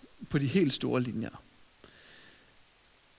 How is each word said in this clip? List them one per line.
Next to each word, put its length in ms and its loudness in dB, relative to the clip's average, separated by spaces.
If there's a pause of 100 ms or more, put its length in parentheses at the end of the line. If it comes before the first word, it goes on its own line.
(300)
på 80 0
de 100 2
helt 260 4
store 280 0
linjer. 400 -4 (1800)